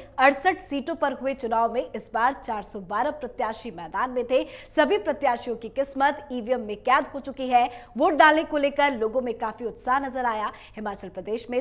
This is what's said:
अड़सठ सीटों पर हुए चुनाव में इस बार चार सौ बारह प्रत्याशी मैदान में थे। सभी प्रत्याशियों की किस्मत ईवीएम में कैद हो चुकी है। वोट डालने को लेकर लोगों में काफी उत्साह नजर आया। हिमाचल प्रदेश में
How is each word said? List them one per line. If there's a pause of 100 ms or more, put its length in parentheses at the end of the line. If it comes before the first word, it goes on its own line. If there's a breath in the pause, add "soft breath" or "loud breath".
अड़सठ
सीटों
पर
हुए
चुनाव
में
इस
बार
चार
सौ
बारह
प्रत्याशी
मैदान
में
थे। (260 loud breath)
सभी
प्रत्याशियों
की
किस्मत
ईवीएम
में
कैद
हो
चुकी
है। (320 loud breath)
वोट
डालने
को
लेकर
लोगों
में
काफी
उत्साह
नजर
आया। (240 loud breath)
हिमाचल
प्रदेश
में